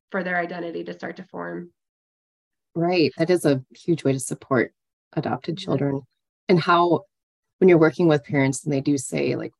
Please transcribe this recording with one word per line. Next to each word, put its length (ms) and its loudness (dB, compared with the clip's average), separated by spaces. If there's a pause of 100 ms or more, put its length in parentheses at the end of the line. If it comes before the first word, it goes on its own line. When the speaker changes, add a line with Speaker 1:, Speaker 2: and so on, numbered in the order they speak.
(120)
Speaker 1:
for 120 -4
their 140 -4
identity 480 -6
to 80 -12
start 240 -12
to 60 -18
form. 480 -12 (1000)
Speaker 2:
Right. 440 2
That 120 0
is 140 2
a 180 2 (140)
huge 300 -4
way 80 2
to 80 -4
support 520 -2 (380)
adopted 460 -6
Speaker 1:
Mm-hmm. 80 -14
Speaker 2:
children. 360 -2 (460)
And 140 4
how, 420 2 (560)
when 100 6
you're 80 8
working 300 4
with 180 2
parents 400 0
and 80 -2
they 80 0
do 160 0
say, 400 -4
like, 220 -10